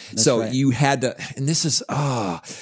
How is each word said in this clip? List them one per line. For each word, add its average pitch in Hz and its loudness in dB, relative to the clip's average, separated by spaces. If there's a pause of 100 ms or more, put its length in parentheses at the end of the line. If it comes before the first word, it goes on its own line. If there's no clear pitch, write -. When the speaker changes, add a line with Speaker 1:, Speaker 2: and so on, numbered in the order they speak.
(120)
Speaker 1:
that's 110 0
Speaker 2:
So 123 4
Speaker 1:
right. 110 -2
Speaker 2:
you 135 2
had 139 2
to, 123 -2 (220)
and 135 -2
this 160 0
is, 156 0
ah, 120 -2 (200)